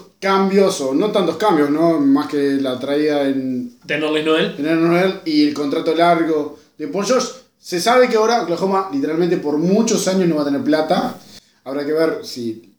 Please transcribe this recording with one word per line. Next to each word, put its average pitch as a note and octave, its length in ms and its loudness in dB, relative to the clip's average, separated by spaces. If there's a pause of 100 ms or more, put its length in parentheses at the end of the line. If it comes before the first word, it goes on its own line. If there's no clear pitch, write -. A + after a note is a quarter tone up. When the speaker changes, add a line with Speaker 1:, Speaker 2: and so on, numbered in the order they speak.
(180)
Speaker 1:
cambios, F#3+ 600 2
o C3+ 140 -2
no G#3 160 0
tantos E3 260 0
cambios, E3 340 2
¿no? D#3+ 300 2
Más C#3 280 2
que D3 100 -4
la C3+ 400 -2
traída C#3+ 500 0
en C3 560 -4
Speaker 2:
De D3 140 -4
Nerlens D#3 280 -2
Noel. E3 300 0
Speaker 1:
de C#3 60 -6
Nerlens E3 280 0
Noel F#3 360 2
y D3+ 220 2
el D3 60 -2
contrato D3+ 400 -2
largo E3 640 0 (200)
de D3+ 100 -8
Paul F#3 160 -4
George, A#3+ 240 0 (300)
se - 200 -8
sabe B3 300 4
que A3 80 0
ahora A3 280 2
Oklahoma, F3+ 460 -2
literalmente, D#3 460 0
por D3 220 -2
muchos G3 500 2
años F#3+ 180 2
no E3 100 2
va D3 60 0
a C#3 40 -2
tener C#3 180 -2
plata. D#3 560 0 (440)
Habrá C#3 200 -6
que D3 80 -4
ver D#3 320 0
si A2+ 540 -10